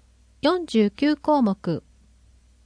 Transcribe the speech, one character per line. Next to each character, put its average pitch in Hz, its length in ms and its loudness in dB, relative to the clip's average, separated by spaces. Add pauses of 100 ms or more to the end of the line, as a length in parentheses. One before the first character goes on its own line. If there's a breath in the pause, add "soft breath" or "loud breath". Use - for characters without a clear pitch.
(400)
四 349 240 0
十 214 260 0
九 294 260 0
項 294 260 0
目。 190 420 -2 (800)